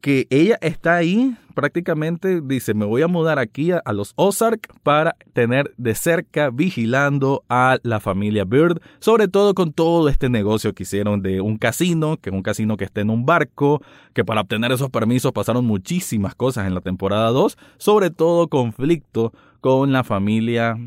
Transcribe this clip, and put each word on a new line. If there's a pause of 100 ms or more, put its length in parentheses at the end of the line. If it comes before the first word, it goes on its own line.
que
ella
está
ahí, (200)
prácticamente
dice,
"Me
voy
a
mudar
aquí
a,
a
los
Ozark
para (160)
tener
de
cerca
vigilando
a
la
familia
Bird", (200)
sobre
todo
con
todo
este
negocio
que
hicieron
de
un
casino,
que
es
un
casino
que
está
en
un
barco, (320)
que
para
obtener
esos
permisos
pasaron
muchísimas
cosas
en
la
temporada
dos, (200)
sobre
todo
conflicto (260)
con
la
familia